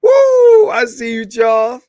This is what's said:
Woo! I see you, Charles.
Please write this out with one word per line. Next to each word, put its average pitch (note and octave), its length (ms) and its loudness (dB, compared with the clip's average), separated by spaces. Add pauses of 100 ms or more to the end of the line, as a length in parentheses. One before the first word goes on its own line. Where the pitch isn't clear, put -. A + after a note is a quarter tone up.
Woo! B4 680 2
I A#3+ 140 -2
see A#3 300 -10
you, A3+ 120 -8
Charles. A3+ 600 -4